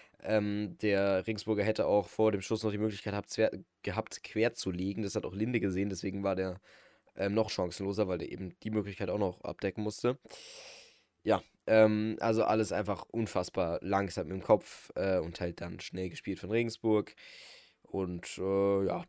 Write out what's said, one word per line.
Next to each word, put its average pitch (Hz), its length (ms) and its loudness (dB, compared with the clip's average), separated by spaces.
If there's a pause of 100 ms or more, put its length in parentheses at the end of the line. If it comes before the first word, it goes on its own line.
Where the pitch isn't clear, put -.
(220)
Ähm, 104 560 0
der 98 480 2
Regensburger 107 380 0
hätte 104 220 2
auch 101 220 4
vor 110 240 4
dem 98 80 0
Schuss 107 240 -2
noch 107 80 0
die 104 60 -2
Möglichkeit 104 340 -2
gehabt, 101 180 -4
zwer-, 110 220 2 (300)
gehabt, - 420 -4
quer 113 300 0
zu - 160 -4
liegen. 92 320 -2
Das 98 120 -4
hat 95 100 -2
auch 92 100 -6
Linde 110 260 0
gesehen, 98 300 0
deswegen 98 340 -4
war 98 120 2
der, 92 240 -4 (560)
ähm, 101 180 0
noch 110 160 2
chancenloser, 95 580 -2
weil 90 100 0
der - 120 -6
eben 92 320 -8
die 110 80 -6
Möglichkeit 101 400 -2
auch 104 80 0
noch 95 240 -2
abdecken - 420 -4
musste. 120 340 0 (1080)
Ja, 101 180 4 (240)
ähm, 110 540 6
also 110 240 2
alles 107 280 2
einfach 95 380 -2
unfassbar 92 720 -2
langsam 95 480 -2
im 95 120 -6
Kopf, - 540 2
äh, 95 220 2
und 85 220 -2
halt 85 200 -4
dann 87 200 -8
schnell 92 300 -6
gespielt - 300 -6
von 92 100 -8
Regensburg. 110 640 2 (680)
Und, 90 560 -6
äh, 98 480 2
ja, 87 220 -2